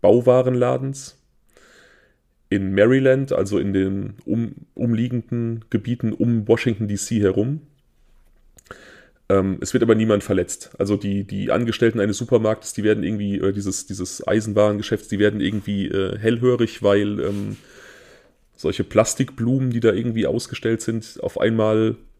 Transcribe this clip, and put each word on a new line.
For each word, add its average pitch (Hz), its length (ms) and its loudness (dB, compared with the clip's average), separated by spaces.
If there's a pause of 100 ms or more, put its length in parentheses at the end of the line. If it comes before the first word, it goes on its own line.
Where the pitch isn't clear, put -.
Bauwarenladens 127 1200 2 (1300)
in 98 240 0
Maryland, 131 600 4
also 98 260 0
in 98 140 -2
den 98 420 -2 (100)
um-, 117 300 -4 (200)
umliegenden 117 960 -2
Gebieten 113 440 -2
um 113 340 0
Washington 113 400 0
D 101 80 -2
C 107 240 -2
herum. 104 420 0 (1700)
Ähm, 95 320 2
es - 140 -8
wird 104 80 2
aber 113 140 6
niemand 110 280 2
verletzt. - 540 -4
Also 101 200 0
die, 101 260 -4
die 98 260 -6
Angestellten 117 500 0
eines 101 200 0
Supermarktes, 110 540 0
die 101 100 -8
werden 107 200 2
irgendwie, 101 360 -4
äh, 98 120 -2
dieses, 98 360 -6
dieses - 380 -10
Eisenwarengeschäfts, 104 840 0
die 104 100 -6
werden 104 240 2
irgendwie, 101 460 -2
äh, 98 320 -4
hellhörig, 117 640 0
weil, 101 360 2
ähm, 101 380 -6 (960)
solche - 280 -4
Plastikblumen, 127 880 0
die 117 80 -2
da 113 140 4
irgendwie 113 340 -2
ausgestellt 113 540 -2
sind, - 420 -6
auf - 180 -4
einmal 110 540 2 (240)